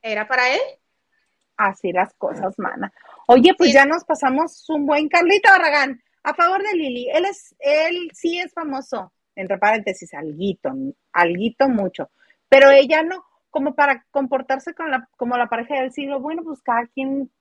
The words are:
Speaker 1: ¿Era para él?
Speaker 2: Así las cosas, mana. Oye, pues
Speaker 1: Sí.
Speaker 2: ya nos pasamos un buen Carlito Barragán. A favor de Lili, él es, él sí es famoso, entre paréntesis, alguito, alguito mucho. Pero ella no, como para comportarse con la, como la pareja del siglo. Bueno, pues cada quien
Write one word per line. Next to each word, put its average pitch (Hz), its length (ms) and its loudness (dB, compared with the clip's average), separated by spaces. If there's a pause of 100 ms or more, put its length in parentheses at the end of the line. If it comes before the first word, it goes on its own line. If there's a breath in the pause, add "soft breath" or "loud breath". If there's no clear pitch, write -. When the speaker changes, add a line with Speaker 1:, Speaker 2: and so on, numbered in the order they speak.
Speaker 1:
¿Era 214 260 -6
para 254 260 0
él? 403 80 -2 (960)
Speaker 2:
Así 196 340 -4
las 185 220 -2
cosas, 185 460 -8
mana. - 340 -8 (340 loud breath)
Oye, 262 300 6
pues 339 140 4
Speaker 1:
Sí. - 20 0
Speaker 2:
ya 277 120 8
nos 320 200 -2
pasamos 294 640 -4
un 294 160 -2
buen 302 240 0
Carlito 392 400 2
Barragán. 294 520 2 (220)
A 294 120 -4
favor 370 260 2
de 415 120 -4
Lili, 254 360 -4
él 339 160 0
es, - 340 -10
él 320 540 -2
sí 339 260 -4
es 359 140 -10
famoso, 262 580 -8 (240)
entre 196 220 -6
paréntesis, 208 560 -2
alguito, 160 560 -6 (440)
alguito 175 540 0
mucho. 202 440 -4 (360)
Pero 277 220 8
ella 277 320 6
no, 349 240 -6 (240)
como 294 260 -4
para 277 360 0
comportarse 269 640 -4
con 320 160 -8
la, 254 260 -6
como 247 180 -4
la 240 120 0
pareja 247 340 -4
del 262 100 -4
siglo. 277 280 -8
Bueno, 320 240 -8
pues 320 180 -14
cada 233 260 -4
quien 269 540 -8